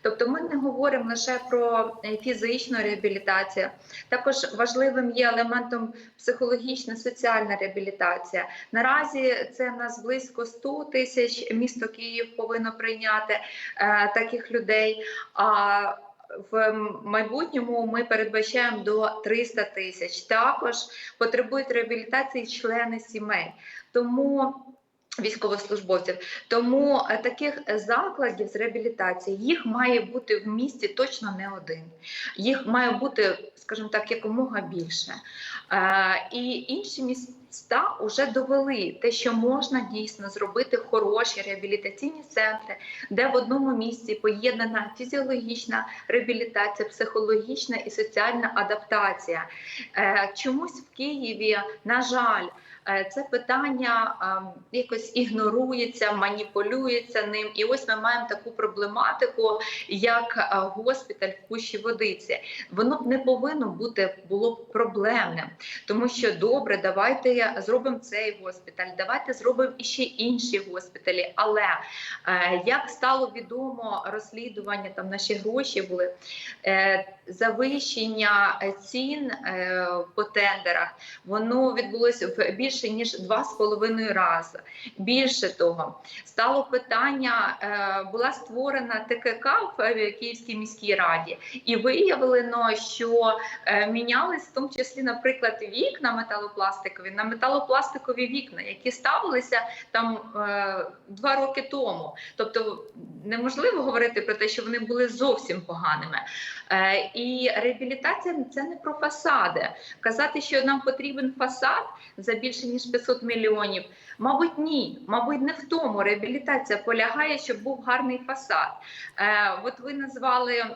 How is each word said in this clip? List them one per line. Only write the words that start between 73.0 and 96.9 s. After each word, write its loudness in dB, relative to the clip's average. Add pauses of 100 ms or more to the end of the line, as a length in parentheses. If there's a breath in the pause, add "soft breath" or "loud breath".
відомо -6
розслідування, -8
там -8
наші -2
гроші -2
були, -2 (520 loud breath)
е, 4 (220)
завищення, 2
е, -2
цін, -4
е, -2 (280)
по 0
тендерах, 2 (300 loud breath)
воно 2
відбулося 2
в 2
більше -2
ніж -4
два 0
з -8
половиною 2
рази. 0 (380 loud breath)
Більше 2
того, 0 (240 loud breath)
стало 2
питання, 2
е, -2
була 0
створена -4
Т 2
К -2
К 2 (180)
в, -2
е, 2
Київській -10
міській 0
раді, 2 (280 loud breath)
і 2
виявлено, 4
що, 2 (260 loud breath)
е, 4
мінялись 2
в -20
тому -2
числі, -4
наприклад, 0
вікна 0
металопластикові -4